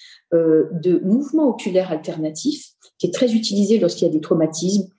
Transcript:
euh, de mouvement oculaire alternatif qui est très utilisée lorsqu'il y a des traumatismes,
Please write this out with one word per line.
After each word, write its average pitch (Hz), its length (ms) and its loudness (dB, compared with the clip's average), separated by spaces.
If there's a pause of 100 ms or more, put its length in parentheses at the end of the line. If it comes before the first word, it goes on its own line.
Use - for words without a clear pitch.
(320)
euh, 160 420 4
de 170 260 0
mouvement 285 480 0
oculaire 185 440 -2
alternatif 156 840 -6 (260)
qui - 80 -2
est 180 40 0
très 240 220 0
utilisée 208 460 2
lorsqu'il 175 260 0
y 160 60 2
a - 20 -4
des 156 80 0
traumatismes, 180 760 0